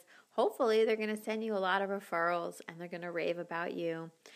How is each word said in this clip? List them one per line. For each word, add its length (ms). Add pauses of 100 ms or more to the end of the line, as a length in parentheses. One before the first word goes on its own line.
(320)
hopefully 540
they're 100
gonna 220
send 260
you 120
a 20
lot 240
of 80
referrals 760
and 120
they're 80
gonna 240
rave 280
about 340
you. 380 (240)